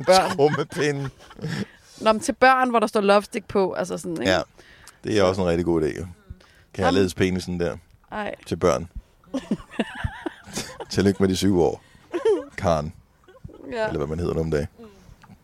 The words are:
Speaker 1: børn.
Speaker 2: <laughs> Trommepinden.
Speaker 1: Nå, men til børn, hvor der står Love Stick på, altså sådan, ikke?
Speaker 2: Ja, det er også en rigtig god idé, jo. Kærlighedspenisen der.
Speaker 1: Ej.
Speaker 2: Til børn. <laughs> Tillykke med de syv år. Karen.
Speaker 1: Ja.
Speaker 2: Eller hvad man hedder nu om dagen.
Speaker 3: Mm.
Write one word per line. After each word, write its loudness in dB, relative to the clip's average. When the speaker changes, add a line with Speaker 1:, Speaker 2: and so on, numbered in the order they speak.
Speaker 1:
børn. 6
Speaker 2:
<laughs> -6
Trommepinden. 0
Speaker 1:
Nå, 4
men -2
til -2
børn, 4
hvor 2
der 2
står -2
Love 4
Stick -10
på, 0
altså -6
sådan, -10
ikke? 2
Speaker 2:
Ja, 4
det 0
er 6
også 2
en 2
rigtig 2
god 2
idé, -2
jo. -10
Kærlighedspenisen 0
der. -2
Speaker 1:
Ej. -8
Speaker 2:
Til -4
børn. 0
<laughs> -10
Tillykke 2
med 4
de 0
syv 2
år. 0
Karen. 0
Speaker 1:
Ja. -4
Speaker 2:
Eller -6
hvad -4
man -6
hedder -4
nu -2
om -4
dagen. -2
Speaker 3:
Mm. -20